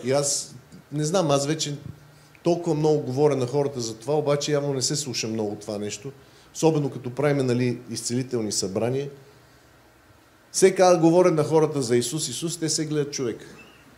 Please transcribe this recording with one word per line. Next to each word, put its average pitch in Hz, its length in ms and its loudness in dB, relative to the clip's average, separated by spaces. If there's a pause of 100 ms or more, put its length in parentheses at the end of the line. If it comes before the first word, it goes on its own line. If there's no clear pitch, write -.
и 123 80 0
аз - 420 -2 (380)
не 151 120 -2
знам, 165 260 2
аз 139 160 2
вече 147 300 -4 (680)
толкова 170 340 0
много 151 260 2
говоря 135 340 2
на 127 100 0
хората 135 340 -2
за 110 180 -6
това, 151 200 -2
обаче 147 340 0
явно 143 220 0
не 131 80 -2
се 156 140 -2
слуша 117 320 -6
много 107 280 -4
това 104 220 -8
нещо, 104 340 -8 (420)
особено 147 360 2
като 120 240 -10
правиме, 143 280 2
нали, 123 380 0 (100)
изцелителни 120 640 -4
събрания. 117 580 -2 (1400)
Все 190 220 6
казва, 180 260 6
говоря 175 300 6
на 156 140 2
хората 151 380 2
за 123 140 2
Исус, 151 320 -2
Исус, 156 300 -8
те 160 100 -2
се 156 180 -2
гледат 147 260 -4
човек. 120 340 -6 (520)